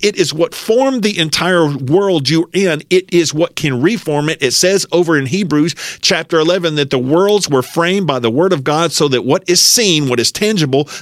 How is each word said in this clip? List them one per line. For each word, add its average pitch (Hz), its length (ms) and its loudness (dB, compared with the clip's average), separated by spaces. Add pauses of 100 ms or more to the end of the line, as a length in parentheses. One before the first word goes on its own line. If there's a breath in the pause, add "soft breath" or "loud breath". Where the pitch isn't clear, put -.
it 208 140 0
is 160 180 0
what 165 200 -2
formed 254 480 0
the 208 160 0
entire 160 560 0
world 151 540 0
you're 165 240 0
in, 180 380 0
it 185 220 0
is 165 200 2
what 156 240 -2
can 135 240 -2
reform 151 480 0
it. 156 140 -4
It 127 100 0
says 185 400 0
over 165 240 2
in 139 80 0
Hebrews 151 500 -2 (280 loud breath)
chapter 165 360 0
eleven 165 360 0
that 143 160 0
the 139 80 0
worlds 180 500 0
were 135 140 2
framed 175 440 0
by 139 120 0
the 117 120 0
word 170 220 2
of 143 120 -2
God, 156 280 0
so 147 160 0
that 123 160 0
what 180 240 -2
is 175 140 2
seen, 165 460 2
what 120 120 0
is 113 100 0
tangible, 151 600 0 (120 loud breath)